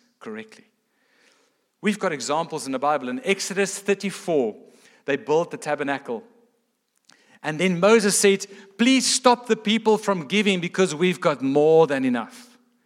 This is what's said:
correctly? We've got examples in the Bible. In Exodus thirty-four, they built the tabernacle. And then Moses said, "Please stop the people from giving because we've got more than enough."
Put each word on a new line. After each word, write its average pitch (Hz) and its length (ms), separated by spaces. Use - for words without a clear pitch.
correctly? 110 460
We've 208 180
got 185 120
examples 143 560
in 135 40
the 131 80
Bible. 139 300
In 127 140
Exodus 196 560
thirty-four, 170 760
they 139 100
built 151 360
the 151 60
tabernacle. 139 680
And 156 160
then 175 200
Moses 208 380
said, 196 300
"Please 254 260
stop 240 400
the 220 100
people 220 440
from 185 280
giving 190 320
because 170 360
we've 180 260
got 147 220
more 156 420
than 135 180
enough." 120 540